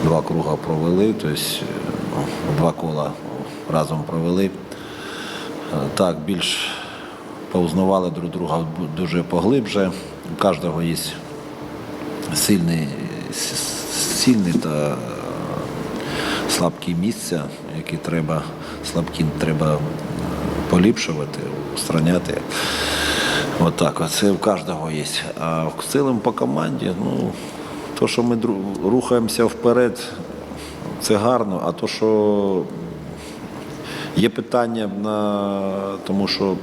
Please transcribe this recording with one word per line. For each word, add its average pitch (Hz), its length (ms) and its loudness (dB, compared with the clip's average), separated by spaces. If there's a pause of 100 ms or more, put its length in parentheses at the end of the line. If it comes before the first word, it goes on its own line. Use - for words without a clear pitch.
два 80 180 6
круга 78 340 0
провели, 85 640 4
тобто, 76 160 0
е, - 1200 -2
два 82 140 4
кола 76 400 -2 (600)
разом 78 360 2
провели. 85 380 2
Е, 95 40 2 (1500)
так, 87 300 2
більш - 460 -2 (800)
поузнавали 92 580 4
друг 82 220 -4
друга 82 340 0 (320)
дуже 85 260 2
поглибше. 95 680 2 (460)
У - 40 -2
кожного 85 400 2
є 82 140 2 (1400)
сильний, 85 540 4 (440)
с-, - 240 -4 (600)
сильний 101 380 6
та... 76 420 2 (1500)
Слабкі 87 460 0
місця, 90 460 0 (360)
які 82 200 -4
треба, 80 440 0 (500)
слабкі 82 340 0 (120)
треба, 78 360 2
е, 76 40 2 (920)
поліпшувати, 85 680 4 (360)
устраняти. 82 680 2 (1160)
Отак, 82 420 2
оце 92 300 2
в 90 80 2
кожного 80 520 0
є. 76 140 -2 (340)
А 80 240 0
в 78 240 -4
цілому 131 320 4
по 113 120 2
команді, 101 680 0
ну, - 320 0 (680)
то, - 80 4
що 120 160 2
ми 120 120 4
дру-, 98 540 0
рухаємося 117 560 4
вперед, 120 540 4 (1000)
це - 140 4
гарно, 107 500 4
а 85 60 2
то, 110 160 -2
що 104 760 4 (1500)
є 107 140 6
питання 113 600 0 (140)
на, 104 580 0 (460)
тому 98 200 2
що 98 360 2